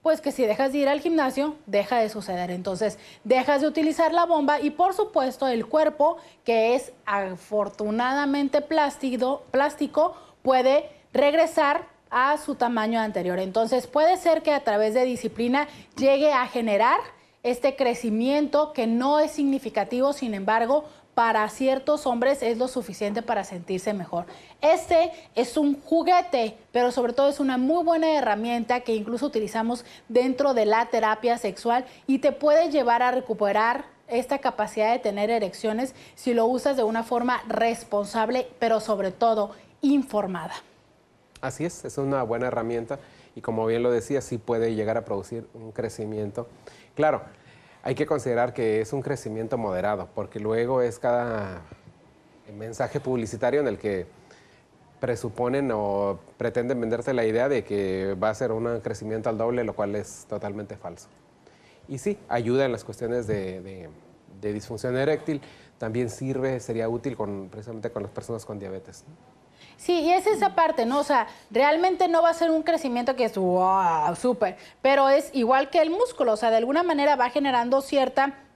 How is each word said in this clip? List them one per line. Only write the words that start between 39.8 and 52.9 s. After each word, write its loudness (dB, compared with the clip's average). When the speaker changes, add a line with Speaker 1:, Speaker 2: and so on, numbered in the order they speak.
Speaker 1:
informada. 0
Speaker 2:
Así -6
es, -8
es -10
una 0
buena -2
herramienta -4
y -14
como -4
bien 0
lo 2
decía, 0
sí -8
puede -2
llegar -2
a -6
producir -8
un -18
crecimiento. -8
Claro, 0
hay -2
que -2
considerar 0
que 0
es -4
un -4
crecimiento -6
moderado, -2
porque -10
luego 0
es -2
cada -2
mensaje -6